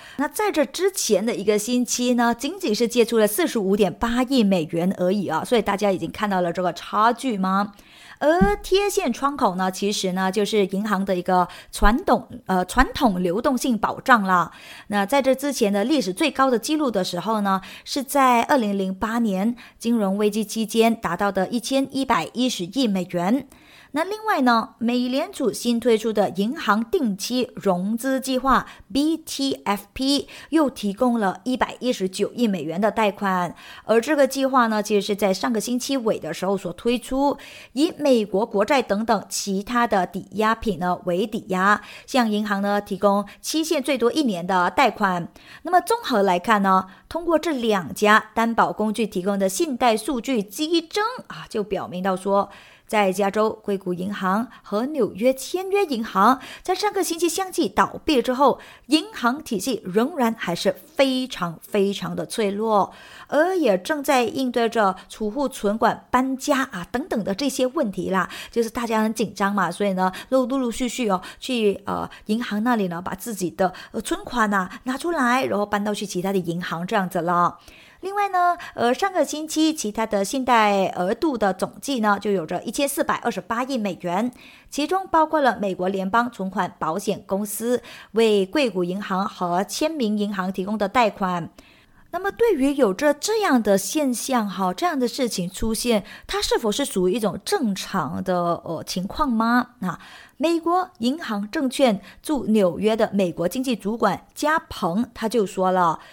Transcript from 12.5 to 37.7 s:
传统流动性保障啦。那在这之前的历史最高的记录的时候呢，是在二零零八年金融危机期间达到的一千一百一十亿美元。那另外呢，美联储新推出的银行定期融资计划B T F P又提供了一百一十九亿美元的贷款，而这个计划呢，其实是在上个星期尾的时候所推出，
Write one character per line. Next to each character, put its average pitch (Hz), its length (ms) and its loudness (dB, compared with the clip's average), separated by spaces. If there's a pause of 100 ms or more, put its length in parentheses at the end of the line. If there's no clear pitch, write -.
传 175 280 2
统 185 300 2
流 180 180 0
动 269 160 2
性 240 200 0
保 - 240 -2
障 233 220 6
啦。 180 280 2 (360)
那 202 180 0
在 277 160 2
这 262 120 4
之 277 200 -2
前 202 180 2
的 202 140 2
历 277 160 2
史 180 100 -2
最 285 180 0
高 269 220 2
的 233 80 4
记 311 160 -2
录 294 160 0
的 202 100 0
时 180 200 -4
候 214 180 -2
呢， 190 220 0 (240)
是 277 180 -4
在 254 400 4
二 294 140 4
零 208 200 0
零 190 160 -2
八 220 260 -2
年 214 360 0 (220)
金 233 180 0
融 196 220 2
危 214 120 4
机 208 140 0
期 220 220 -4
间 226 280 4
达 180 220 -4
到 202 160 0
的 190 160 0
一 240 140 -4
千 269 340 0
一 269 80 -2
百 233 300 0
一 247 160 0
十 180 160 -4
亿 233 240 0
美 185 220 -2
元。 196 360 0 (440)
那 302 120 -2
另 427 220 -6
外 370 160 2
呢， 233 360 2
美 247 300 0
联 285 260 -2
储 233 180 0
新 233 280 -2
推 226 180 4
出 220 160 -4
的 208 160 2
银 202 260 -2
行 226 300 0
定 247 320 -2
期 247 380 -2
融 190 420 -2
资 262 240 -2
计 262 160 -2
划 247 300 0 (260)
B 311 240 2
T 277 460 -4
F 202 300 -2
P 269 340 0 (220)
又 294 200 4
提 202 240 -4
供 240 260 0
了 185 240 -2
一 254 140 -2
百 - 220 -2
一 247 120 0
十 185 160 -2
九 190 260 -4
亿 240 140 0
美 185 140 -2
元 160 180 -6
的 208 120 2
贷 208 200 2
款， 185 440 -2 (300)
而 226 140 4
这 285 160 2
个 277 120 6
计 269 180 -2
划 254 220 4
呢， 214 160 0
其 214 100 -2
实 196 140 2
是 208 80 -2
在 190 180 2
上 254 180 -2
个 220 80 0
星 240 200 -2
期 277 180 -2
尾 220 220 -2
的 156 120 -8
时 180 140 -6
候 196 100 0
所 180 180 -6
推 240 260 0
出， 277 360 0 (380)